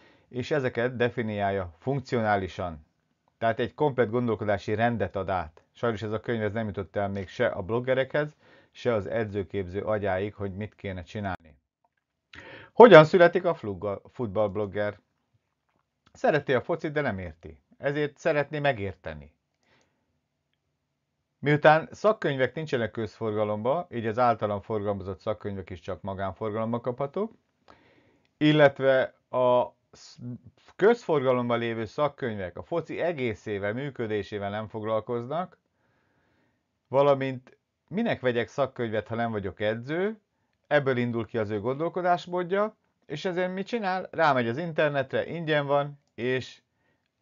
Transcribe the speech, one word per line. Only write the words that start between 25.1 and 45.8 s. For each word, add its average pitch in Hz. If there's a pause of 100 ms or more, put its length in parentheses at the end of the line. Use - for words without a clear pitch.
szakkönyvek 101
is 90
csak 92
magánforgalomba 107
kaphatók, 143 (1040)
illetve 139 (160)
a 123 (180)
sz-, - (580)
közforgalomban 131
lévő 117
szakkönyvek 110
a 90
foci 160
egészével, 110
működésével 107
nem 107
foglalkoznak, 120 (1300)
valamint 135 (320)
minek 185
vegyek 117
szakkönyvet, 117
ha 107
nem 117
vagyok 98
edző, 135 (480)
ebből 135
indul 117
ki -
az 104
ő 107
gondolkodásmódja, 175 (300)
és 151
ezért 185
mit 190
csinál? 190
Rámegy 135
az 117
internetre, 147
ingyen 151
van, 143 (140)